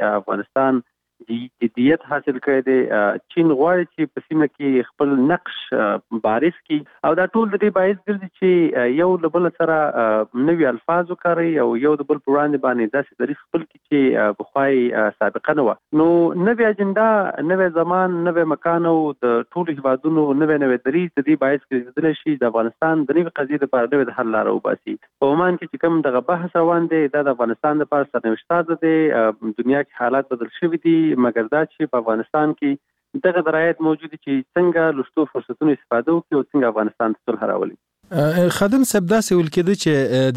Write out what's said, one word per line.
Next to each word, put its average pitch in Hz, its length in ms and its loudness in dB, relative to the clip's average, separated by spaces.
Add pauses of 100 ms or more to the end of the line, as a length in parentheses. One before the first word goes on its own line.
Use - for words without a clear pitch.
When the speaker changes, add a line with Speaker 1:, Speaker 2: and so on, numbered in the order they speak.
(140)
Speaker 1:
افغانستان 120 760 -2 (420)
جدیت 123 800 -2
حاصل 139 360 -4
کړی 135 220 0
دی. 131 80 2 (560)
چین 165 180 2
غواړي 165 340 2 (100)
چې 156 200 -6
په - 140 -10
سیمه 156 260 0
کې 131 320 0
خپل - 240 -4 (220)
نقش، - 260 -6 (640)
بارز 120 380 0
کړي. 151 180 -4 (300)
او - 100 2
دا 185 140 2
ټول 220 180 0
د 196 120 -4
دې 208 120 0
باعث 190 320 0
ګرځي 190 300 -6
چې، 190 100 0 (540)
یو 180 80 4 (140)
له 160 120 0
بل 175 220 2
سره، 160 180 0 (720)
نوي 165 220 2
الفاظ 170 460 -2
وکاروي 170 360 0 (140)
او - 20 2 (160)
یو 151 160 4
د 139 100 -6
بل 147 120 0
په 135 100 -2
وړاندې 147 340 0
باندې 120 300 -2
داسې 139 160 -4 (100)
دریځ 135 220 -4
خپل 165 240 -4
کړي - 120 -20 (100)
چې، 147 100 2 (400)
پخوا 135 320 -4
یې، 117 480 0
سابقه 110 400 -2
نه 123 80 2
وه. 101 80 0 (240)
نو 160 80 4 (320)
نوې 226 320 0
اجنډا، 202 800 0
نوی 185 260 2
زمان، 180 400 0 (120)
نوی 165 260 0
مکان 170 380 0
او 160 40 4 (300)
د 117 100 2 (160)
ټولو 165 240 -4
هیوادونو 139 480 0 (160)
نوی 156 240 2
نوی 127 220 2
دریځ 170 260 0
د 139 160 -2
دې 156 60 6 (100)
باعث 139 240 0
ګرځېدلی 135 440 -2 (100)
شي 151 180 -2
د 120 100 0
افغانستان 139 540 0
د 147 140 0
نوې 170 220 -4
قضیې 143 280 -2
لپاره 123 240 0
نوې 135 160 0
د 113 80 -10
حل 113 220 -4
لاره 104 180 0
وباسي. 107 400 -6
په 139 400 -2
عمان 180 240 0
کې 170 80 -12
چې - 160 -6
کوم 165 240 2
دغه 123 240 -2
بحث 175 300 -4
روان 170 320 0
دی، 156 100 2 (100)
دا 147 140 0
د 123 80 -2
افغانستان 143 480 0
لپاره 143 260 -2
سرنوشت 113 460 -4
تازه 165 300 -2
دی. 160 100 4 (640)
دنیا 139 240 0
کې - 180 -8
حالات 131 320 -2
بدل 117 240 -10
شوي 165 280 -2
دي، 165 120 4 (120)
مګر 120 400 0
دا 147 120 2
چې 147 280 -6
په 123 100 0
افغانستان 113 560 -2
کې - 640 -6
دغه 180 240 0
درایت 160 380 0
موجود 156 260 -2
دي 156 60 -18
چې 135 260 -4 (140)
څنګه 170 260 2 (140)
له 131 100 -4
شتو 156 240 0
فرصتونو 135 420 -2
استفاده 120 400 -2
وکړي 165 240 -2
او 131 60 0
څنګه 131 260 0
افغانستان 110 460 -2
ته - 160 -8
صلح 104 180 -4
راولي. 95 260 -4 (840)
Speaker 2:
خادم 233 340 2
صاحب، 185 180 0
داسې 208 300 2
ویل 165 160 0
کېده 180 260 2
چې، 131 560 2